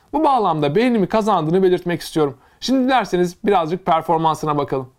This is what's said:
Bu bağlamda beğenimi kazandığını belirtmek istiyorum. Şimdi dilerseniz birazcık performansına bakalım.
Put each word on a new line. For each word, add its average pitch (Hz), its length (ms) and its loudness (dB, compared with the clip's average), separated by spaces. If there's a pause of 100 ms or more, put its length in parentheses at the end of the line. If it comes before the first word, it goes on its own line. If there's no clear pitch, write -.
(120)
Bu 302 120 0
bağlamda 170 500 0
beğenimi 226 320 2
kazandığını 190 560 0
belirtmek 175 380 0
istiyorum. 143 340 -2 (260)
Şimdi 254 240 0
dilerseniz 185 600 0
birazcık 180 420 0
performansına 160 720 0
bakalım. 135 300 -4 (100)